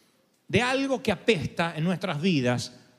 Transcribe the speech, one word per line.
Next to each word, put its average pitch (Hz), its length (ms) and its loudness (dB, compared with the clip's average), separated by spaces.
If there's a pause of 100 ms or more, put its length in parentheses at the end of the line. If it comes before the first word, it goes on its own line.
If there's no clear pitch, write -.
(480)
de 214 140 2
algo 269 400 0
que 214 100 0
apesta 170 640 0
en 156 80 -2
nuestras 170 380 -2
vidas, 123 580 0 (180)